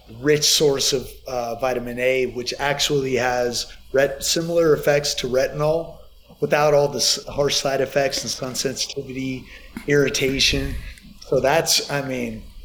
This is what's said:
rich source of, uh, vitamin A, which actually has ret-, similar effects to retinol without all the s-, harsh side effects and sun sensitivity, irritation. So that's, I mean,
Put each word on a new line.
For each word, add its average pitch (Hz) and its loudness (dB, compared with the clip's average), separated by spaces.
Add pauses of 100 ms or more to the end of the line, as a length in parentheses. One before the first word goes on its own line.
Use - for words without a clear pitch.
(220)
rich 147 2
source 143 2
of, 120 -2 (180)
uh, 120 -4
vitamin 120 -2
A, 127 2
which 120 -6
actually 139 0
has 123 0 (260)
ret-, 135 2
similar 165 2
effects 147 2
to - -2
retinol 147 0 (420)
without 147 4
all 143 6
the 123 -4
s-, - 0
harsh 139 0
side 135 0
effects 135 0
and 117 -6
sun 127 -6
sensitivity, 131 -4 (440)
irritation. 139 2 (540)
So 131 2
that's, 156 2
I 143 -2
mean, 120 -6 (220)